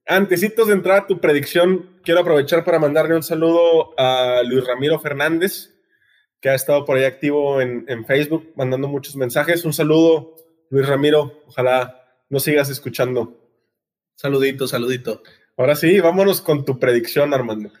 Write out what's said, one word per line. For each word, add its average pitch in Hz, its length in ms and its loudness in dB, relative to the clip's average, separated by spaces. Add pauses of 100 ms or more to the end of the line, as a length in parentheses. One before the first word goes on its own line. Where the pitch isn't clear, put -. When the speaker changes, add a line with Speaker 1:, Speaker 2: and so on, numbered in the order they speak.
Speaker 1:
antecitos 196 640 0
de 208 60 4
entrar 190 280 2
a - 40 -16
tu 185 140 -2
predicción, 175 840 0
quiero 170 180 2
aprovechar 165 440 0
para 170 140 2
mandarle 156 380 2
un 160 60 -2
saludo 165 760 2
a 127 460 2
Luis 127 220 0
Ramiro 139 340 -2
Fernández, 160 720 -4 (720)
que 139 100 -2
ha 135 40 4
estado 143 300 0
por 135 140 0
ahí 135 60 2
activo 143 560 -2
en, 123 280 -4
en 113 160 -8
Facebook, 151 520 -2
mandando 131 320 -4
muchos 143 280 -10
mensajes. 147 480 -2
Un 156 80 -2
saludo, 160 600 2 (360)
Luis 135 160 0
Ramiro, 143 600 0
ojalá 127 580 -2 (240)
nos 139 160 -4
sigas 147 260 0
escuchando. 127 640 -6 (800)
Speaker 2:
Saludito, 135 540 -2
saludito. 123 540 -6 (340)
Speaker 1:
Ahora 135 200 2
sí, 170 240 4
vámonos 185 400 2
con 147 240 -2
tu 127 140 -4
predicción, 131 560 0
Armando. 110 360 -4 (100)